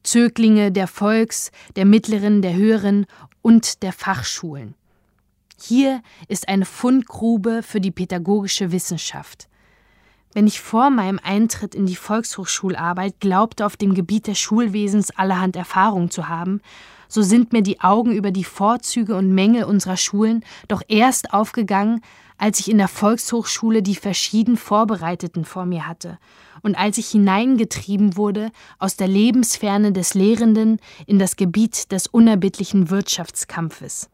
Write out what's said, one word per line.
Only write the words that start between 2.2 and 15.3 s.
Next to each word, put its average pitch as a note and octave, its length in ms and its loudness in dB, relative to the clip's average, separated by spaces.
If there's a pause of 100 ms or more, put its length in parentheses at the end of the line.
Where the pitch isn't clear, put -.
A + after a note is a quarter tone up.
der F3+ 140 -2
höheren G3+ 500 2 (380)
und A3+ 400 4
der F#3 100 -6
Fachschulen. C#3 800 -8 (880)
Hier C4 400 0 (260)
ist - 220 -6
eine F#3+ 160 0
Fundgrube A#3 960 0
für G#3+ 180 -6
die F#3 120 -2
pädagogische F#3 800 -2
Wissenschaft. - 760 -8 (880)
Wenn G#3+ 140 4
ich - 120 0
vor B3 300 2
meinem G3 320 0
Eintritt G#3 540 -2
in G3 100 -2
die F3+ 100 -2
Volkshochschularbeit F#3 1200 -6
glaubte, G#3 460 0
auf G3+ 120 -4
dem G3 160 0
Gebiet G3 320 -2
des G#3 140 -4
Schulwesens G#3 720 0
allerhand F#3+ 440 -2